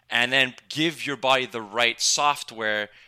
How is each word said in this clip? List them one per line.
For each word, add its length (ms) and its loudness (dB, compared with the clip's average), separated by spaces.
and 240 0
then 220 2
give 360 -2
your 120 -4
body 280 2
the 160 -8
right 400 0
software 880 0